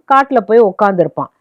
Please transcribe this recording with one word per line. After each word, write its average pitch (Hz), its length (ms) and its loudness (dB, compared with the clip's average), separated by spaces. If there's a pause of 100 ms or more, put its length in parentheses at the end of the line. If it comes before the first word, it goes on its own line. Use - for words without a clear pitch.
(140)
காட்டுல 269 320 0
போய் 226 160 2
உட்கார்ந்திருப்பான். 185 800 -2